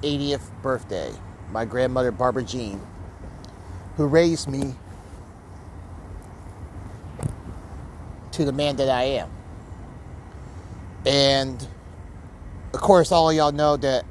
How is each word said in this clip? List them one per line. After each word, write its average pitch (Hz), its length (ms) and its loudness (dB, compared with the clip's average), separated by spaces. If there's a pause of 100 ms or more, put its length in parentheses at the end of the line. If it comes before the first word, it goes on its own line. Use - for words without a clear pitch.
eightieth 143 480 0 (100)
birthday. 101 500 -2 (400)
My 113 120 0
grandmother, 127 480 2
Barbara 123 320 2
Jean, 107 360 -6 (1160)
who 151 100 4
raised 165 420 6
me 135 280 -2 (3500)
to 160 140 0
the 139 80 2
man 143 240 2
that 135 120 4
I 127 140 4
am. 131 260 0 (1800)
And, 135 640 4 (1040)
of - 80 -4
course, 180 300 10
all 165 200 8
of 160 40 6
y'all 151 160 6
know 147 280 4
that 131 320 4